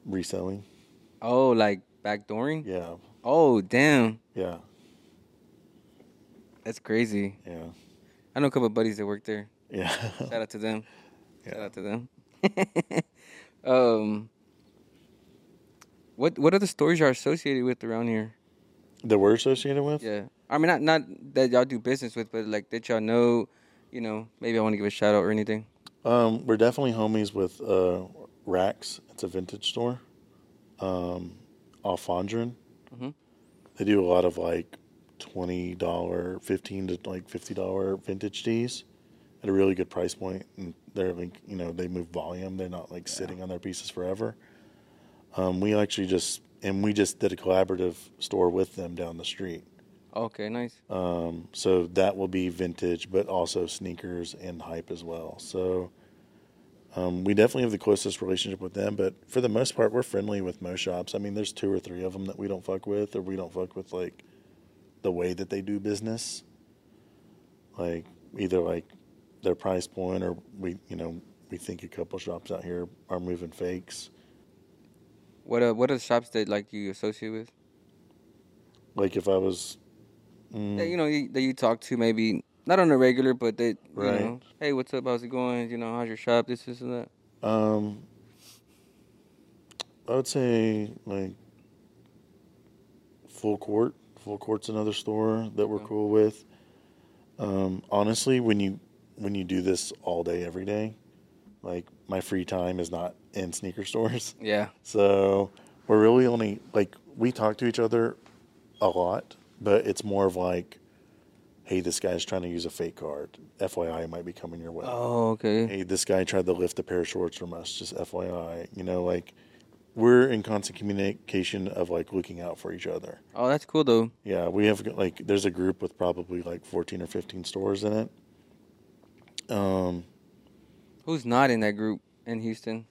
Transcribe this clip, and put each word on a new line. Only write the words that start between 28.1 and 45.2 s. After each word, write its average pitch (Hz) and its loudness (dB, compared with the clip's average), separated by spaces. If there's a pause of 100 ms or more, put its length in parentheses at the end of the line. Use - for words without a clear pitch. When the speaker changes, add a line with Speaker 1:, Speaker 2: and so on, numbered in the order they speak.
Speaker 1:
Rax. 92 0 (100)
It's - -10
a 95 -4
vintage 92 -6
store, 120 -2 (800)
um, 90 -4 (480)
off 92 -2
Fondren. 107 -2 (400)
Speaker 2:
Mm-hmm. 123 -12 (680)
Speaker 1:
They - -4
do 101 6
a 90 2
lot 90 6
of, 85 0
like, 85 -4 (420)
twenty 90 -6
dollar, 87 -4
fifteen 95 -4
to, 90 -4 (100)
like, 92 -10
fifty - -12
dollar 95 -2
vintage 98 -8
tees 117 -2 (580)
at 104 -4
a 98 2
really 95 6
good 90 -4
price 90 -4
point, 95 -8 (120)
and 90 -12 (200)
they're, 92 -2
like, 87 -10
you 101 -12
know, 87 -6
they 90 -6
move 87 -6
volume. 90 -8
They're 92 -6
not, 87 -12
like, 87 -14
Speaker 2:
Yeah. - -10
Speaker 1:
sitting 92 -10
on 92 -10
their 90 -8
pieces - -10
forever. 98 -4 (1000)